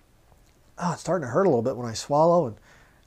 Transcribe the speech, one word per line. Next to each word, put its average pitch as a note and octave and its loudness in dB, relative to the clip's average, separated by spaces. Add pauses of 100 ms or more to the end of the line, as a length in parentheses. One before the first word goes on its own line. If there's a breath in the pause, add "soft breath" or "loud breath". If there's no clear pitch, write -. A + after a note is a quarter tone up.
(760)
"Oh, F3 -4
it's - -14
starting D#3+ -4
to - -10
hurt F3+ 2
a E3+ 4
little A#2 2
bit B2+ -2
when A#2+ -6
I A2+ -8
swallow," D#3+ 2
and A2 -12 (500 soft breath)